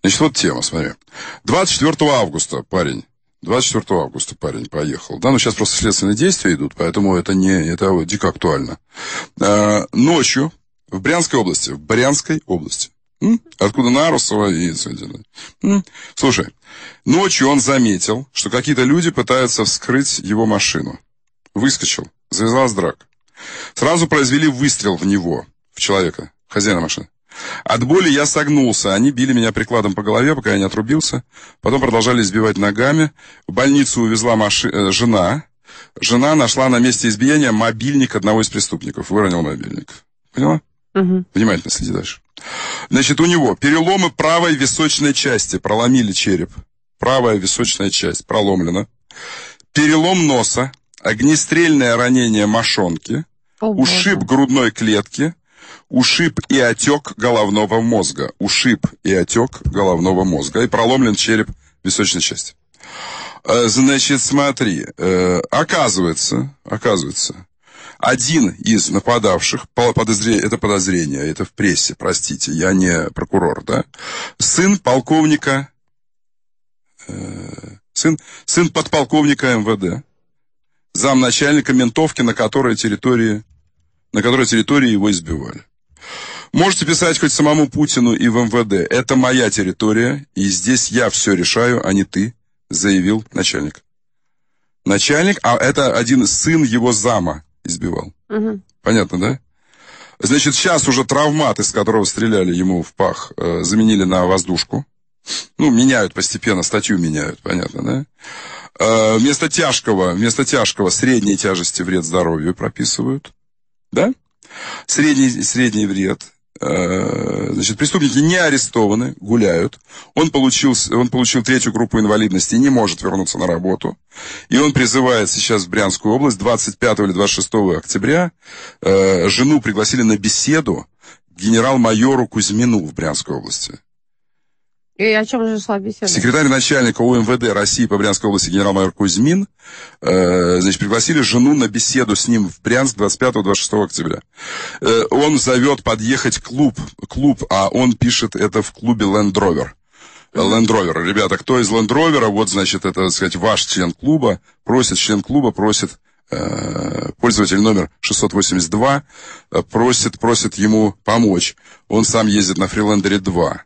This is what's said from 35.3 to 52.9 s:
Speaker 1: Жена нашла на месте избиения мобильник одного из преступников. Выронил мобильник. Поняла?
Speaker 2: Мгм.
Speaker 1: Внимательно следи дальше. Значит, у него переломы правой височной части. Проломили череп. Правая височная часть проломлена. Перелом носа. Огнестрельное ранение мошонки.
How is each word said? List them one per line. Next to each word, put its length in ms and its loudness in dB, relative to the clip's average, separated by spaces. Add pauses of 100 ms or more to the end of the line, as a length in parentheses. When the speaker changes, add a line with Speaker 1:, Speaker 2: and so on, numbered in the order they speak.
Speaker 1:
Жена 340 2
нашла 340 2
на 100 2
месте 280 2
избиения 440 2
мобильник 640 0
одного 260 2
из 80 -2
преступников. 600 -6
Выронил 320 2
мобильник. 460 -8 (440)
Поняла? 280 0 (320)
Speaker 2:
Мгм. 400 0
Speaker 1:
Внимательно 380 0
следи 200 -6
дальше. 280 -8 (680)
Значит, 320 2
у 40 6
него 300 2
переломы 560 2
правой 440 2
височной 580 0
части. 440 -2
Проломили 540 0
череп. 400 -2 (480)
Правая 380 2
височная 520 -2
часть 380 -4
проломлена. 600 0 (840)
Перелом 560 2
носа. 440 0 (300)
Огнестрельное 920 2
ранение 500 2
мошонки. 800 -2 (360)